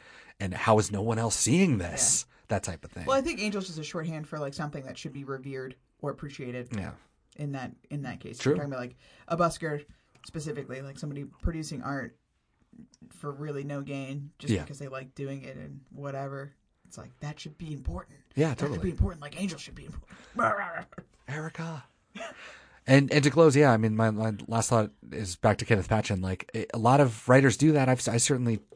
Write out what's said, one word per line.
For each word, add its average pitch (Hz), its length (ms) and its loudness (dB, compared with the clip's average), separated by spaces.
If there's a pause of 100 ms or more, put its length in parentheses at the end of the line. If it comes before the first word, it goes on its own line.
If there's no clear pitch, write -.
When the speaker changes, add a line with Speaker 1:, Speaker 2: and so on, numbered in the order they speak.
(400)
Speaker 1:
And 92 120 -4
how 110 280 4
is 98 100 -2
no 101 120 -4
one 113 180 0
else 113 160 0
seeing 151 420 4
this? - 500 0
Speaker 2:
Yeah. - 40 -20 (160)
Speaker 1:
That 101 160 0
type 87 200 -10
of - 80 -20
thing. - 140 -10
Speaker 2:
Well, 269 100 2
I 277 60 4
think 262 180 -4
angels 196 300 -4
is 156 80 -10
a 156 60 -8
shorthand 160 440 -6
for, 156 120 -8
like, 139 140 -6
something 147 320 -8
that 131 120 -12
should 151 140 -10
be 139 120 -12
revered 131 520 -10 (240)
or 143 100 -4
appreciated. 123 680 -10
Speaker 1:
Yeah. 80 160 -6 (440)
Speaker 2:
In 147 160 -6
that, 127 180 -8 (200)
in 147 120 -8
that 123 180 -10
case, - 180 -14
Speaker 1:
True. 131 120 2
Speaker 2:
you're 151 60 2
talking 143 160 -4
about, 127 80 -8
like, 127 160 -12 (320)
a 170 80 -2
busker 160 480 -2 (420)
specifically, 139 560 -10
like, 135 160 -14
somebody 143 260 -8 (180)
producing 160 400 -4
art 135 340 -8 (920)
for 147 220 -12
really 143 320 -8
no 143 180 -6
gain, 139 560 -10
just 139 140 -4
Speaker 1:
Yeah. 85 100 0
Speaker 2:
because 143 160 -14
they 143 100 -12
like 131 260 -12
doing 139 280 -10
it 135 140 -14
and 143 240 -14 (100)
whatever. 139 640 -10 (340)
It's - 120 -20
like, - 220 -18
that 151 200 -10
should - 160 -16
be 156 160 -12
important. - 460 -8 (160)
Speaker 1:
Yeah, 156 140 4
Speaker 2:
That 123 100 -2
should - 100 -2
Speaker 1:
totally. 180 160 -2
Speaker 2:
be 180 60 0
important, 160 320 0
like 147 180 -12
angels 170 220 -4
should - 120 -16
be - 120 -16
important. - 320 -16 (180)
<laughs> - 920 -4
Speaker 1:
Erica. 160 560 -8 (1040)
And, 135 240 8
and 143 120 6
to 147 60 6
close, 147 260 8
yeah, 143 160 10
I 110 60 6
mean, 110 180 2
my, 113 140 4
my 107 240 -2 (120)
last 113 220 0
thought 110 240 4 (180)
is 90 240 -6
back 104 240 4
to 107 60 -8
Kenneth 101 240 2
Patchen. 107 320 0
Like, 92 340 -4
a, 110 120 -4 (100)
a - 20 0
lot 123 220 6
of 123 280 2
writers 131 280 8
do 156 160 6
that. 135 160 4
I've, 127 200 2
I 117 100 2
certainly 120 420 2 (160)